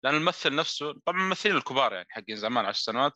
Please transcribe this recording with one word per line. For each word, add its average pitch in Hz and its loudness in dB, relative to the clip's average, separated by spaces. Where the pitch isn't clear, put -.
لأن 135 2
الممثل 156 2
نفسه، 151 -2
طبعًا 180 0
الممثلين 190 2
الكبار 127 2
يعني 90 -8
حقين 110 -8
زمان 110 0
عشر 101 -2
سنوات 127 0